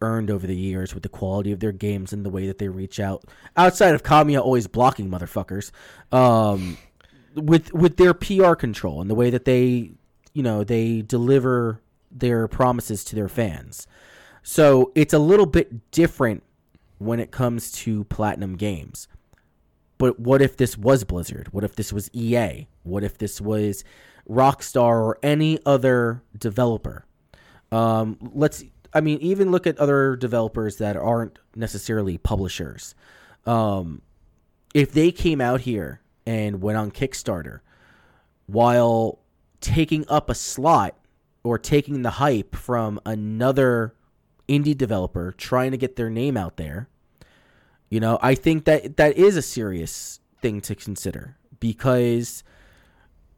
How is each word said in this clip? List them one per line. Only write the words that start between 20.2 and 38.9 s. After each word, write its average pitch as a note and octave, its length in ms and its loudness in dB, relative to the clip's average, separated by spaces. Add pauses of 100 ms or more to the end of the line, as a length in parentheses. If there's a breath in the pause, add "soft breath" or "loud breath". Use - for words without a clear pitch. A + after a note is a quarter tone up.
if C3+ 140 2
this B2 220 0
was A#2 260 2
Blizzard? F2 480 -8
What G2 120 -4
if - 120 -6
this - 160 -6
was G#2 220 -8
E A#2 240 0
A? G#2+ 300 -4 (160)
What F#2+ 200 -6
if - 140 -8
this G#2 240 -8
was G#2 420 -4 (460 soft breath)
Rockstar A#2+ 720 2
or A2 220 -2
any D3+ 420 2
other B2 560 2 (160)
developer? A#2 680 -4 (680 soft breath)
Um, A2+ 460 0 (160)
let's, D3 300 -2 (300)
I D#3 80 4
mean, D3+ 180 0
even F#3+ 320 0
look F3+ 160 0
at D3+ 120 -2
other C#3 360 2
developers A2+ 600 -4
that G#2 180 -4
aren't A2+ 440 -2 (160)
necessarily G#2+ 640 -4
publishers. F2+ 800 -6 (500 soft breath)
Um, G2+ 560 -2 (720)
if C#3+ 200 2
they D#3+ 180 4
came D#3+ 300 0
out B2 200 0
here G#2+ 380 -6 (280)
and G#2+ 340 -4
went G#2+ 160 -2
on G#2+ 140 -4
Kickstarter F2+ 680 -8 (840 soft breath)
while A#2 720 2 (420)